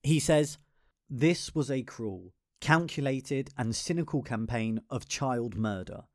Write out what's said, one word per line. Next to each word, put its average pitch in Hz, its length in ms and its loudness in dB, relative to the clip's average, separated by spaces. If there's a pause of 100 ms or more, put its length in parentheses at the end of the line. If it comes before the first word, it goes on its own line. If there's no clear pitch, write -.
He 151 160 6
says, 151 400 4 (500)
"This 156 460 0
was 143 160 0
a 131 100 0
cruel, 95 520 -8 (280)
calculated 139 960 0
and 113 180 0
cynical 165 460 -2
campaign 113 580 -2 (100)
of 123 200 -6
child 120 460 -2
murder 98 480 -4 (120)